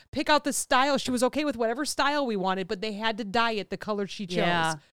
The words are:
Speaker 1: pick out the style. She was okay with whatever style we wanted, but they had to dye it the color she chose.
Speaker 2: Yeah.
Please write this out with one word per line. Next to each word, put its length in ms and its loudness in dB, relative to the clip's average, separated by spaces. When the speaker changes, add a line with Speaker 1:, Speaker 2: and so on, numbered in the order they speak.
Speaker 1:
pick 180 -4
out 140 6
the 100 0
style. 440 2
She 140 -2
was 120 2
okay 220 0
with 120 -2
whatever 280 0
style 400 0
we 100 -2
wanted, 320 0
but 140 -6
they 120 -4
had 240 -2
to 80 -4
dye 280 0
it 160 -6
the 80 -6
color 300 -4
she 200 -10
chose. 100 -4
Speaker 2:
Yeah. 380 2